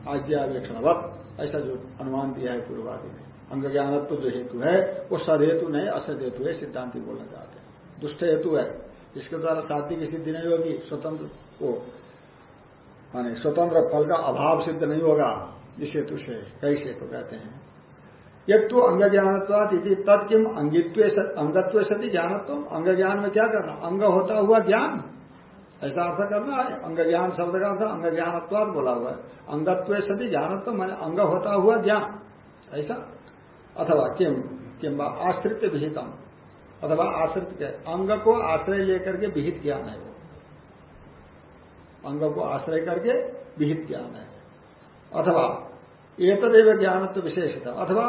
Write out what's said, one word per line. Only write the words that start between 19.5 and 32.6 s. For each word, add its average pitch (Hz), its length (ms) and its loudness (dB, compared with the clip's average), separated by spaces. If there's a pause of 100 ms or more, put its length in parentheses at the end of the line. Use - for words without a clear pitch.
इति 190 220 4
तत् 208 340 6
किम 220 160 6
अंगित्वे 165 640 2
स-, - 280 0
अंगत्वे 180 460 2
सति 214 260 -2
ज्ञानत्वम। 202 540 -2
अंग 170 320 0
ज्ञान 190 240 2
में 202 120 -2
क्या 214 120 4
करना, 220 300 0
अंग 185 300 -4
होता 190 320 4
हुआ 214 240 6
ज्ञान, 202 440 2 (800)
ऐसा 170 280 -2
अर्थ 202 180 -2
करना 233 260 -2
है। - 260 -2
अंग 165 280 0
ज्ञान 180 220 2
शब्द 175 280 -2
का 202 80 0
अर्थ 196 140 -2
अंग 170 340 -2
ज्ञानत्वात् 175 540 -2
बोला 131 220 0
हुआ 120 200 -2
है, - 60 -8 (320)
अंगत्वे 180 520 0
सति 226 280 -2
ज्ञानत्वम 196 480 -2
माने 190 160 -2
अंग 170 260 -4
होता 202 340 2
हुआ 208 240 6
ज्ञान, 202 420 0 (540)